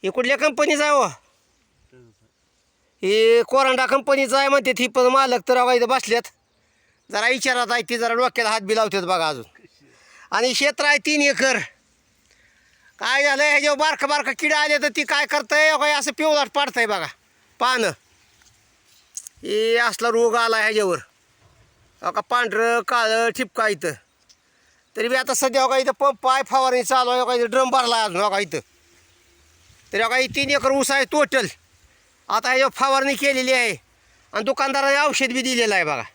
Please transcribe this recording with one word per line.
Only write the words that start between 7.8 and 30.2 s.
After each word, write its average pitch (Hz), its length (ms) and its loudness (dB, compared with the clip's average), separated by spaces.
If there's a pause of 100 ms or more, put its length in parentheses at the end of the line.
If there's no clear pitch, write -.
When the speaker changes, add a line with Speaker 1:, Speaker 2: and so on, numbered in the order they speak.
Speaker 1:
ती, 233 160 -6
जरा 233 160 -2
डोक्याला 240 360 0
हात 220 120 -2
बी 202 140 -2
लावतात 202 280 0
बघा 175 240 -2
अजून. 131 160 -6 (880)
आणि 240 220 0
क्षेत्र 285 320 -2
आहे 294 120 4
तीन 294 240 0
एकर. 262 360 2 (1400)
काय 269 240 0
झालंय 285 260 2
ह्याच्यावर 285 280 2
बारकं 294 320 0
बारकं 294 300 -2
किडा 302 200 0
आले 294 180 2
तर 285 180 -2
ती - 80 -2
काय 294 220 0
करतंय, 302 520 0
बघा 277 80 0
हे 294 80 2
असं 285 240 -2
पिवळाट 294 360 2
पाडतंय 254 320 -2
बघा 190 220 -4 (520)
पानं. 240 320 0 (1500)
हे 226 340 -2
असला 233 320 0
रोग 233 260 2
आला 226 220 0
ह्याच्यावर. 214 400 0 (1040)
बघा 180 200 -4
पांढरं 233 680 -2
काळं 233 420 0
ठिपका 226 380 -4
इथं. 180 240 -4 (1040)
तरी 226 100 -2
बी 247 80 0
आता 262 180 -2
सध्या 262 340 2
बघा 262 100 2
इथं 262 220 0
पंप 277 280 0
आहे, 262 160 2
फवारणी 254 400 2
चालू 254 260 2
आहे, 247 140 2
बघा 247 100 -2
इथं 240 160 0
ड्रम 254 200 2
भरला 240 340 2
अजून 190 180 -2
बघा 202 180 0
इथं. 165 200 -4 (1300)
तरी 208 100 0
बघा 233 140 0
ही 262 100 0